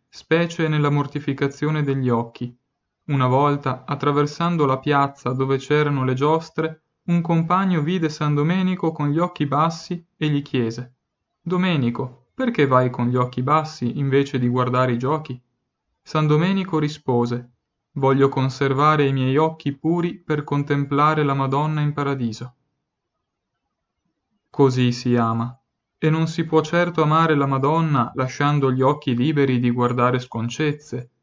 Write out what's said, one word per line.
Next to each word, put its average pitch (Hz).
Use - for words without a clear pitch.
specie 165
nella 151
mortificazione 143
degli 135
occhi. 120
Una 135
volta, 139
attraversando 147
la 131
piazza 139
dove 135
c'erano 143
le 127
giostre, 156
un 175
compagno 170
vide 165
San 151
Domenico 175
con 147
gli 147
occhi 170
bassi 165
e 156
gli 143
chiese: 123
"Domenico, 151
perché 240
vai 127
con 120
gli 123
occhi 123
bassi 147
invece 139
di 123
guardare 127
i 117
giochi?" 139
San 156
Domenico 175
rispose: 123
"Voglio 139
conservare 139
i 135
miei 131
occhi 156
puri 170
per 147
contemplare 143
la 139
Madonna 139
in 147
paradiso." 131
Così 127
si 120
ama. 117
E 160
non 160
si 165
può 160
certo 170
amare 156
la 143
Madonna 139
lasciando 139
gli 131
occhi 139
liberi 135
di 120
guardare 123
sconcezze, 123